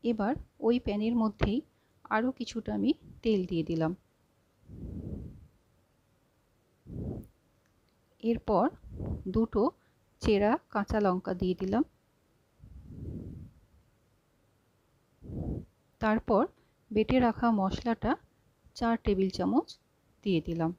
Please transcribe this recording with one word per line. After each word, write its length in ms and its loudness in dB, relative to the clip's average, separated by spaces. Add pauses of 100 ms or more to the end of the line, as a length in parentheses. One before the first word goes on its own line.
এবার 300 0 (260)
ওই 200 2
প্যানের 360 -2
মধ্যেই 440 0 (460)
আরও 260 0
কিছুটা 420 -8
আমি 180 2 (300)
তেল 240 2
দিয়ে 180 -2
দিলাম। 280 0 (4000)
এরপর 420 2 (600)
দুটো 340 2 (600)
চেরা 300 4 (200)
কাঁচা 280 -2
লঙ্কা 340 2
দিয়ে 220 0
দিলাম। 280 0 (4000)
তারপর 420 2 (480)
বেটে 280 4
রাখা 320 2
মশলাটা 600 0 (680)
চার 260 2
টেবিল 260 2
চামচ 380 0 (560)
দিয়ে 180 2
দিলাম। 380 -2